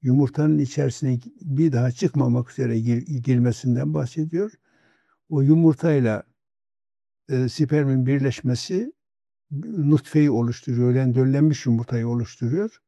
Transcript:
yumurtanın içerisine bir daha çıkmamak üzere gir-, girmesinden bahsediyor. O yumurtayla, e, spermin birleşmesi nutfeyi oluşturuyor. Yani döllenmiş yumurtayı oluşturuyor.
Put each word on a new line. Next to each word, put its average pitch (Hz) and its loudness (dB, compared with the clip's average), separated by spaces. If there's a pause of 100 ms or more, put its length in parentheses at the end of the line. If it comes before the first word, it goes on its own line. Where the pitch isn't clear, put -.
yumurtanın 143 2
içerisine 131 -2 (220)
bir 151 0
daha 123 0
çıkmamak 123 -2
üzere 117 -4
gir-, 120 -2
girmesinden 127 -2
bahsediyor. 160 -4 (800)
O 147 0
yumurtayla, 147 4 (1040)
e, 127 -2
spermin 135 0
birleşmesi 139 -2 (680)
nutfeyi 151 2
oluşturuyor. 120 0
Yani 131 2
döllenmiş 135 2
yumurtayı 117 -2
oluşturuyor. 120 -4